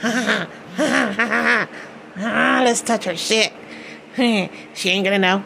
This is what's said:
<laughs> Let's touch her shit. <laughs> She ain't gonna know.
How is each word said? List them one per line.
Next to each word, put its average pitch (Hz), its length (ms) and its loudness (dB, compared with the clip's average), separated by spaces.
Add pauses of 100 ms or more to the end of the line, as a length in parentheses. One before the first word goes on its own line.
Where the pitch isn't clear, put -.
<laughs> 226 1700 0 (500)
Let's 240 640 2
touch 220 240 0
her 170 100 -4
shit. 208 340 2 (640)
<laughs> 233 360 2 (240)
She - 160 -2
ain't 190 160 2
gonna 196 120 2
know. 190 260 4